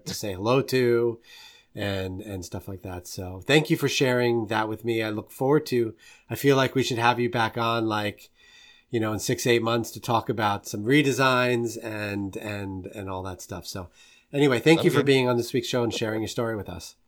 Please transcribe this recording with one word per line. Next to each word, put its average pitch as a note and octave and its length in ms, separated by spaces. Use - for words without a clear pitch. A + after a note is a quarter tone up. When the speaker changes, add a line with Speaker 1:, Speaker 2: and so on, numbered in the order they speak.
Speaker 1:
to F3+ 80
say G#2 200
hello A2+ 280
to A#2+ 580
and, F#2+ 480
and G2 240
stuff - 220
like F#2+ 160
that. F2+ 240
So F#2 400
thank D3+ 220
you E3 80
for C#3+ 100
sharing B2 600
that A2 220
with G#2+ 160
me. A2+ 160
I A2 80
look G#2+ 220
forward D3 360
to, A#2 280
I A2+ 60
feel C#3 220
like C3 180
we C3 80
should A#2+ 160
have A#2+ 200
you A#2 100
back A2+ 280
on, A#2 300
like, G#2+ 420
you A#2 80
know, A2 140
in G2+ 60
six, - 280
eight A#2 160
months A2+ 280
to A2 100
talk A2+ 280
about G#2 380
some G#2 160
redesigns B2 1000
and, G2+ 520
and, G2+ 520
and G2 220
all F#2 140
that F#2 180
stuff. F2 240
So F#2 240
anyway, C#3 280
thank D#3+ 240
you E3 80
for C#3 80
Speaker 2:
Okay. C3+ 60
Speaker 1:
being C3 240
on A#2+ 80
this A#2 160
week's B2 160
show B2 140
and A2+ 100
sharing A2 280
your G#2+ 60
story A2+ 280
with G2 140
us. - 280